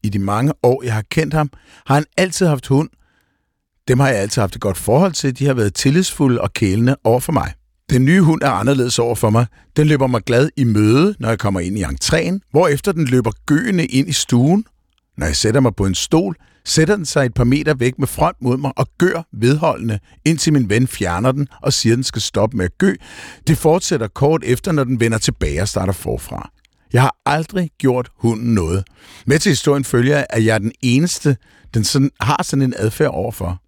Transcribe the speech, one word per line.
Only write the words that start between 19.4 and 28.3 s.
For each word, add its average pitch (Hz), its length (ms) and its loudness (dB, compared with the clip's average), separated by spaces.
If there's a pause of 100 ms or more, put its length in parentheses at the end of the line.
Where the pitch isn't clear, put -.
indtil 156 280 2
min 127 160 2
ven 117 180 2
fjerner 95 440 -2
den 139 160 -2 (140)
og - 120 -2
siger, 113 220 2
den 131 80 -4
skal - 180 -6
stoppe 110 360 -2
med 90 80 -2
at - 120 -6
gø. 185 180 2 (520)
Det 160 100 2
fortsætter 156 500 0
kort 151 360 0
efter, 123 280 -2
når 147 120 0
den 123 160 -2
vender 113 180 0
tilbage 78 440 -2
og 101 60 -2
starter 95 260 -2
forfra. - 560 -10 (440)
Jeg 120 80 4
har 135 140 2 (100)
aldrig 160 520 -2
gjort 123 400 0
hunden 117 360 0